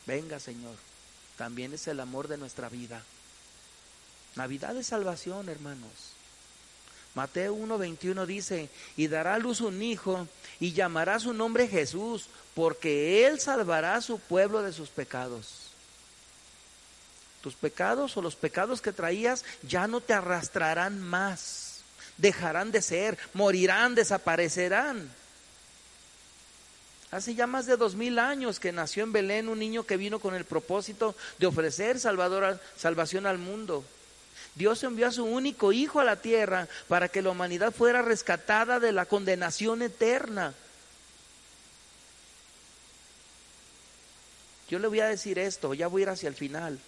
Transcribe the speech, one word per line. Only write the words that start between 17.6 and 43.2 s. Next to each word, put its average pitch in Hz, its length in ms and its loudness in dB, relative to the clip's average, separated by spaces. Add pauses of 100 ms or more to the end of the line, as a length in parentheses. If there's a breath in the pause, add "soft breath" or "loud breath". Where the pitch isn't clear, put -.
o 185 40 -2
los 165 140 -6
pecados 202 460 -2
que 208 100 -2
traías 208 520 -2 (180 loud breath)
ya 180 240 -2
no 233 160 -2
te 233 100 0
arrastrarán 180 880 0
más. 180 760 -4 (400 loud breath)
Dejarán 180 520 2
de 208 120 4
ser, 190 360 -2 (140)
morirán, 196 600 6
desaparecerán. 180 1160 2 (2000)
Hace 196 220 -6
ya 240 120 2
más 254 180 -2
de 247 120 6
dos 214 180 2
mil 233 240 0
años 254 420 0
que 180 120 -2
nació 175 320 -2
en 226 80 -4
Belén 214 360 0
un 220 100 -4
niño 220 280 -4
que 196 100 0
vino 208 220 -2
con 185 160 -2
el 175 100 -4
propósito 196 680 -2 (240 loud breath)
de 185 80 4
ofrecer 170 520 0
salvador, 190 600 2 (160 loud breath)
salvación 170 500 0
al 185 120 2
mundo. 180 460 -6 (720 loud breath)
Dios 208 260 2
envió 240 240 0
a 240 60 2
su 233 120 -2
único 240 480 2
hijo 285 280 2
a 269 40 6
la 214 120 4
tierra 202 500 2 (220 loud breath)
para 175 200 4
que 196 140 0
la 185 80 4
humanidad 180 420 0
fuera 240 300 6
rescatada 226 800 2
de 233 100 4
la 185 140 2
condenación 196 800 0
eterna. 226 720 0 (4000)